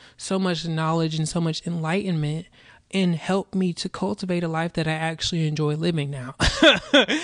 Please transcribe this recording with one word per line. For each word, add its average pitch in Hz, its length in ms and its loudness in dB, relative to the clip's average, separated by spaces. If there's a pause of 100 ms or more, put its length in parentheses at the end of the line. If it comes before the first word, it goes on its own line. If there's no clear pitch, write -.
(180)
so 190 220 -2
much 170 280 0
knowledge, 160 480 0
and 156 120 0
so 170 140 -2
much 160 260 -2
enlightenment, 165 800 -2 (480)
and 185 220 4
helped 185 400 -2
me 185 160 2
to - 160 -6
cultivate 185 560 -4
a 170 40 -2
life 160 260 -2
that 160 140 -2
I 160 40 0
actually 160 560 -2
enjoy 151 280 0
living 160 340 0
now. 131 260 -10 (260)
<laughs> 247 440 6 (180)